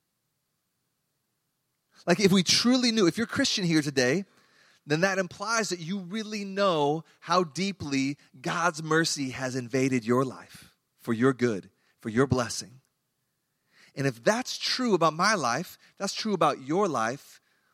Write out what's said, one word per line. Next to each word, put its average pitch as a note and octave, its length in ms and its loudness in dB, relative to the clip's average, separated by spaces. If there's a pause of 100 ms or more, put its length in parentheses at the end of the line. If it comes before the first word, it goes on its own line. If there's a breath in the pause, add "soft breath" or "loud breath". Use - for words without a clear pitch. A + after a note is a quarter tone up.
(2000 soft breath)
Like, F3 120 4
if G3 120 4
we G3 100 6
truly B3 500 2
knew, A3 140 4
if E3+ 140 2
you're A3+ 80 -2
Christian A#3+ 380 -2
here D#3+ 180 2
today, C3+ 420 2 (640 soft breath)
then D3+ 140 0
that F#3+ 180 0
implies G3+ 500 -4
that F3+ 80 -6
you F3 220 -8
really G#3 440 -8
know E3+ 600 0 (160 soft breath)
how F3+ 240 0
deeply C#3+ 760 -4 (240 soft breath)
God's E3 400 -2
mercy D#3 480 0
has B2+ 260 -6
invaded B2+ 500 0
your B2 200 2
life - 480 -14 (260)
for - 140 -4
your B2 200 4
good, A#2 360 -2 (300)
for A#2+ 100 -10
your A#2 160 2
blessing. B2+ 560 -4 (1120 soft breath)
And C#3 140 -2
if A#2 160 -4
that's A3 340 0
true - 360 -2
about D#3+ 200 4
my F#3 200 2
life, C#3 440 -2 (200 soft breath)
that's G3 160 -6
true G#3+ 200 -4
about D#3 280 2
your D#3+ 260 0
life, B2+ 540 -4 (320)